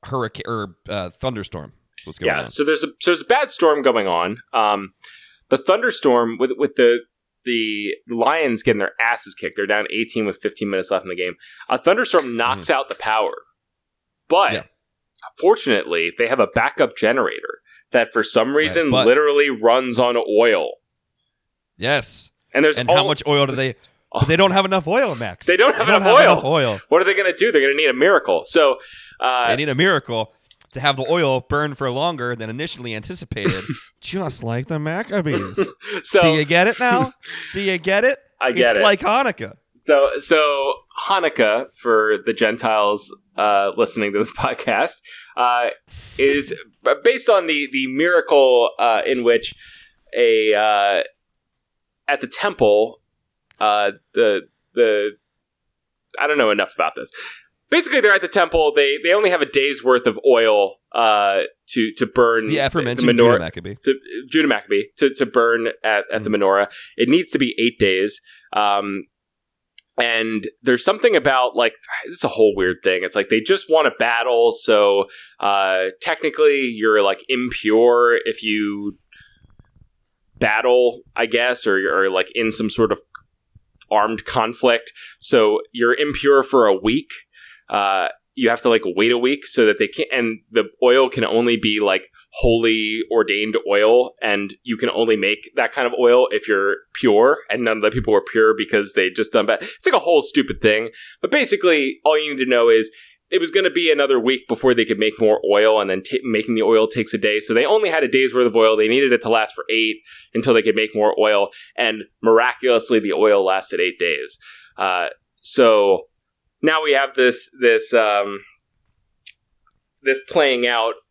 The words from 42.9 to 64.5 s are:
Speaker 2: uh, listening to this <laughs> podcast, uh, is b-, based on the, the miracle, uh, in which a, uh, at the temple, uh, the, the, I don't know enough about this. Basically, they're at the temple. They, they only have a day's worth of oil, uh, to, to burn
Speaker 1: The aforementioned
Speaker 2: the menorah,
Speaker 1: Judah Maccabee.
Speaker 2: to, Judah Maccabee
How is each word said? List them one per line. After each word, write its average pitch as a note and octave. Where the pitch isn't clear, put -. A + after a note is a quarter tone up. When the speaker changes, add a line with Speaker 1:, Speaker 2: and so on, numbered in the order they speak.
Speaker 2:
uh, G2+
listening G#2
to G2+
this A2+
<laughs> -
podcast, B2+
uh, B2
is C#3
b-, C3
based -
on F#3+
the, D3
the C3+
miracle, C#3
uh, A2+
in B2
which A#2
a, A2
uh, G2+
at C#3+
the B2+
temple, A2+
uh, G#2
the, G#2+
the, G#2+
I D3
don't D3+
know A2+
enough G#2
about D#2+
this. -
Basically, C#4+
they're G#3
at F#3+
the F3+
temple. E3
They, C#3+
they E3+
only E3+
have F3
a C#3+
day's C3+
worth B2
of A2
oil, A2
uh, G2+
to, A2
to -
burn A2+
Speaker 1:
The D3+
aforementioned B2
Speaker 2:
the A#2+
menorah, A#2+
Speaker 1:
Judah A#2
Maccabee. G2
Speaker 2:
to, C3+
Judah D3+
Maccabee G#2